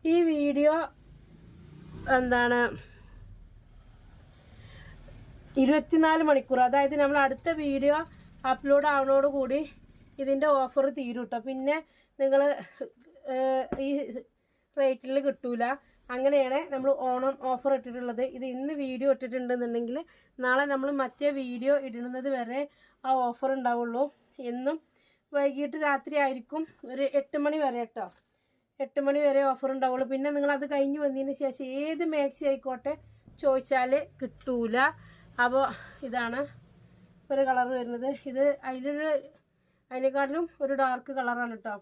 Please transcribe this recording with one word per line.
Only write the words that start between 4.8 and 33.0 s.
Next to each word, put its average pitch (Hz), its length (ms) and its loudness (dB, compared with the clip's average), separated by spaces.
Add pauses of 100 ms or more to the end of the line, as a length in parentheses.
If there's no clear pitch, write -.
ഇരുപത്തിനാല് 311 680 4
മണിക്കൂർ, 269 440 2
അതായത് 277 340 2
നമ്മൾ 285 220 2
അടുത്ത 269 260 -2 (140)
വീഡിയോ 285 340 2 (540)
അപ്ലോഡ് 277 420 2
ആവുന്നതോടുകൂടി 269 680 2 (600)
ഇതിൻ്റെ 277 280 2 (140)
ഓഫർ 269 260 2 (120)
തീരും 240 320 -6
ട്ടോ. 240 160 -4
പിന്നെ 269 300 -2 (420)
നിങ്ങൾ, 277 220 4 (920)
ഏഹ്, 262 320 0 (220)
ഈ - 20 -2 (880)
റേറ്റിൽ 262 500 0
കിട്ടൂല. 240 360 -2 (460)
അങ്ങനെയാണ് 262 480 2 (120)
നമ്മൾ 269 200 0 (140)
ഓണം 254 320 0 (160)
ഓഫർ 254 220 0
ഇട്ടിട്ടുള്ളത്. 240 480 -6 (140)
ഇത് 247 100 -10
ഇന്ന് 262 360 -6
വീഡിയോ 262 320 -2
ഇട്ടിട്ടുണ്ടെന്നുണ്ടെങ്കിൽ 240 840 -4 (440)
നാളെ 254 320 2
നമ്മൾ 269 180 -2 (100)
മറ്റേ 269 300 -2 (100)
വീഡിയോ 254 340 -2 (140)
ഇടുന്നത് 247 420 -8
വരെ 247 300 -4 (440)
ആ 262 80 0 (160)
ഓഫർ 240 260 -4
ഉണ്ടാവുള്ളൂ. 240 500 -2 (360)
എന്നും 254 360 -4 (580)
വൈകിട്ട് 285 520 -2
രാത്രി 277 380 -2
ആയിരിക്കും, 269 380 -4 (300)
ഒരു 269 140 -2 (140)
എട്ട് 277 260 -6
മണി 302 180 0
വരെ 240 220 -2
ട്ടോ. 226 200 -10 (720)
എട്ട് 269 280 -2
മണി 277 180 2
വരെ 277 160 4 (100)
ഓഫർ 262 240 -2
ഉണ്ടാവുള്ളൂ. 262 380 0
പിന്നെ 269 220 0
നിങ്ങൾ 285 220 2
അത് 285 160 -4
കഴിഞ്ഞ് 277 320 0
വന്നതിന് 269 360 -2
ശേഷം 262 240 -4 (160)
ഏത് 311 220 -4 (100)
മാക്സി 285 380 -2
ആയിക്കോട്ടെ 269 420 -4 (480)